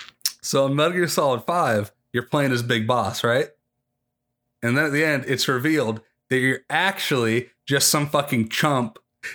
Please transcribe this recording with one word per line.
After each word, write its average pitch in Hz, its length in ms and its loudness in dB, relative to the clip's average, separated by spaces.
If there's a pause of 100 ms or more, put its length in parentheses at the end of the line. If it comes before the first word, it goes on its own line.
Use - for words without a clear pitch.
(420)
So 135 260 0
in 139 80 -2
Metal 160 180 2
Gear 180 140 0
Solid 135 360 0
five, 131 480 0 (220)
you're 120 100 -2
playing 143 280 0
as 123 120 0
Big 117 240 0
Boss, 110 360 -2
right? 127 240 2 (1120)
And 120 160 0
then 156 80 2
at 143 60 -2
the 151 120 0
end, 147 240 0
it's 127 200 -2
revealed 127 540 0 (280)
that 131 100 2
you're 131 300 0
actually 135 800 0 (160)
just 139 240 2
some 147 180 0
fucking 139 420 0
chump 131 480 0 (380)